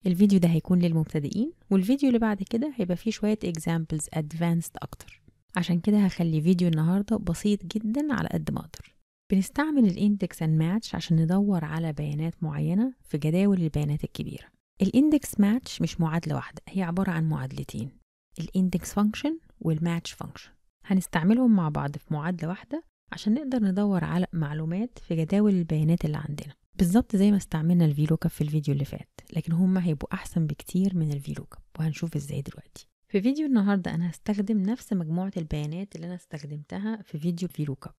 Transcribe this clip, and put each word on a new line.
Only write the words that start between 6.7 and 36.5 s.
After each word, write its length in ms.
بسيط 480
جدًا 480
على 160
قد 220
ما 80
أقدر. 360
بنستعمل 540
ال 320
index 180
and 260
match 340
عشان 260
ندور 440
على 280
بيانات 500
معينة 500
في 140
جداول 440
البيانات 420
الكبيرة. 420
ال 60
index 420
match 520
مش 200
معادلة 340
واحدة، 340
هي 140
عبارة 280
عن 180
معادلتين، 640
ال 80
index 280
function 460
وال 200
match 320
function. 380
هنستعملهم 680
مع 140
بعض 280
في 160
معادلة 360
واحدة 340
عشان 220
نقدر 300
ندور 400
على 300
معلومات 680
في 160
جداول 380
البيانات 520
اللي 120
عندنا، 360
بالظبط 400
زي 160
ما 60
استعملنا 480
ال 100
V 140
lookup 180
في 140
الفيديو 320
اللي 120
فات، 340
لكن 160
هما 340
هيبقوا 280
أحسن 340
بكتير 480
من 160
ال 100
V 80
lookup، 300
وهنشوف 360
إزاي 260
دلوقتي. 460
في 140
فيديو 240
النهاردة 500
أنا 140
هستخدم 480
نفس 360
مجموعة 440
البيانات 580
اللي 120
أنا 80
استخدمتها 840